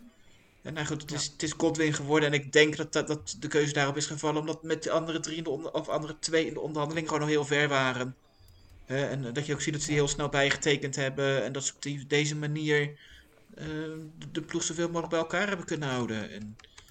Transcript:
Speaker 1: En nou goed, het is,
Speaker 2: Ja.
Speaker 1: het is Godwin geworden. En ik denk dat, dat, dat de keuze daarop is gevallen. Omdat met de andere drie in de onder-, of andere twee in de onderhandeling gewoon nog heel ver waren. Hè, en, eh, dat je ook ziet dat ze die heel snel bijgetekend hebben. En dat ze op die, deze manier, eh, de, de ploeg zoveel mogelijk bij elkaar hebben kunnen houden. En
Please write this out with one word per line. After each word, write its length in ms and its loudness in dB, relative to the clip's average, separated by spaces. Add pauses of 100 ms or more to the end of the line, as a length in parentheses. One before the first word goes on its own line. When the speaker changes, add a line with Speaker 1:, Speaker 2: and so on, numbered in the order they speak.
(640)
Speaker 1:
En 120 -10
nou 120 -4
goed, 160 -4
het 100 -10
is, 120 -4
Speaker 2:
Ja. 80 -8
Speaker 1:
het 100 -8
is 100 -2
Godwin 400 2
geworden. 400 2
En 20 4
ik 180 -2
denk 240 8
dat, 160 -6
dat, 140 2
dat 320 -6
de 100 -6
keuze 240 2
daarop 240 2
is 100 0
gevallen. 340 -2
Omdat 220 -4
met 200 -2
de 80 -2
andere 300 0
drie 160 -6
in 80 -6
de 60 -2
onder-, 220 -4
of 160 -2
andere 300 -4
twee 280 2
in 80 -4
de 60 -6
onderhandeling 460 -2
gewoon 160 0
nog 80 2
heel 140 4
ver 240 4
waren. 480 2 (680)
Hè, 240 -2
en, 180 -4
eh, 60 -4
dat 140 -4
je 60 -2
ook 80 -2
ziet 120 0
dat 100 -4
ze 60 -2
die 80 2
heel 120 4
snel 200 -2
bijgetekend 680 2
hebben. 480 2
En 80 -4
dat 120 -4
ze 100 -4
op 80 -16
die, 240 -6
deze 300 2
manier, 600 2 (560)
eh, 120 -10 (520)
de, 140 -12
de 100 -4
ploeg 200 -2
zoveel 240 0
mogelijk 240 -2
bij 80 2
elkaar 300 0
hebben 180 -4
kunnen 220 -2
houden. 420 -2
En 260 -12 (340)